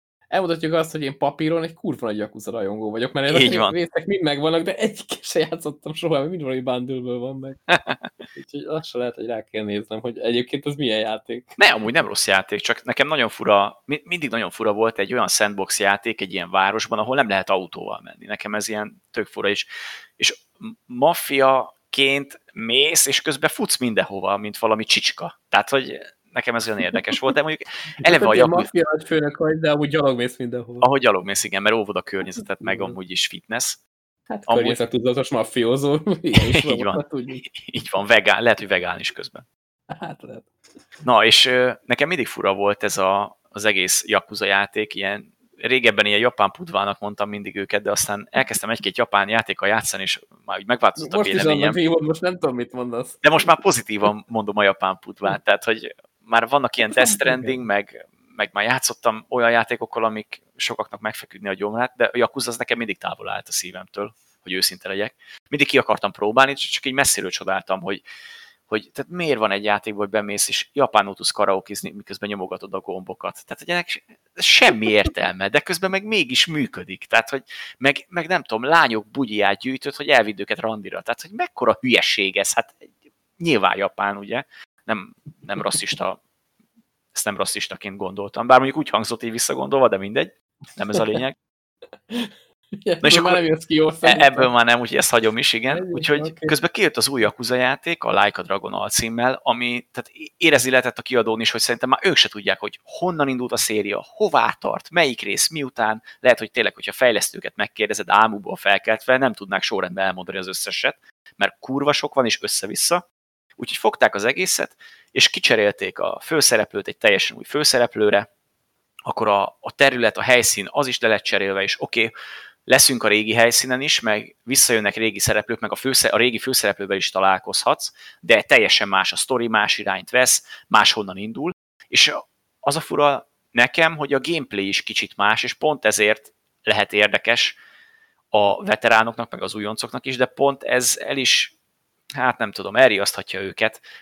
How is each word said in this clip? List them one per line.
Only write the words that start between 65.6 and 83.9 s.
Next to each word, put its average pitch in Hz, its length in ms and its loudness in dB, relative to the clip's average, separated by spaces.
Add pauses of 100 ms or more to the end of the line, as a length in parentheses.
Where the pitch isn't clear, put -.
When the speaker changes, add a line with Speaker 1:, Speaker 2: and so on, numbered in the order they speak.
Speaker 2:
ki 127 100 2
akartam 104 340 0
próbálni, 131 420 2
csak - 320 -8
így 135 60 -4
messziről 127 380 0
csodáltam, 95 500 -4
hogy, 95 220 -8 (640)
hogy 107 260 -4
tehát 139 180 -12
miért 165 280 -2
van 107 120 2
egy 101 140 -2
játékban, 104 380 -2
hogy 98 80 -4
bemész, 104 380 -2
és - 240 -6
japánul 107 420 2
tudsz - 160 -4
karaokizni, 98 600 -2
miközben 101 380 -14
nyomogatod 95 460 -10
a 95 60 -8
gombokat. 92 520 -10 (140)
Tehát, - 120 -14
hogy - 120 -16
ennek 175 180 -6
se-, - 140 -10 (320)
semmi 113 520 4
értelme, 95 640 2
de 143 120 2
közben 185 300 -4
meg 196 140 -4
mégis 175 420 0
működik. 107 580 -6
Tehát, - 260 2
hogy 135 120 -4 (360)
meg, 139 300 0
meg 175 180 -6
nem 175 160 0
tudom, 113 220 -4
lányok 131 460 4
bugyját 104 480 0
gyűjtött, 131 380 -8
hogy 147 120 -6
elvidd 110 320 4
őket 104 200 -4
randira. 107 420 -6
Tehát, - 180 -6
hogy 175 100 -18
mekkora 196 500 -2
hülyeség 101 560 2
ez? 98 160 0
Hát - 220 -4 (640)
nyilván 113 400 2
japán, 101 400 -2